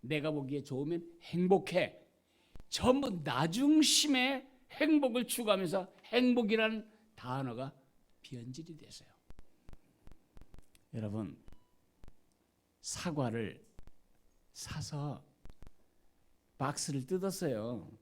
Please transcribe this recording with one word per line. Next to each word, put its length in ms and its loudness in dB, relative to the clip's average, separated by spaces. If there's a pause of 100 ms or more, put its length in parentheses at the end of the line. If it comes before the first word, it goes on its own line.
내가 300 -2
보기에 320 -4
좋으면 440 -4 (140)
행복해. 760 2 (680)
전부 540 2
나중심의 1200 4 (240)
행복을 560 4
추구하면서 640 0 (140)
행복이라는 840 4 (260)
단어가 580 -6 (480)
변질이 560 -14
됐어요. 320 -20 (1800)
여러분, 440 -6 (1400)
사과를 840 -4 (920)
사서 680 -8 (1300)
박스를 480 -4
뜯었어요. 840 -4 (100)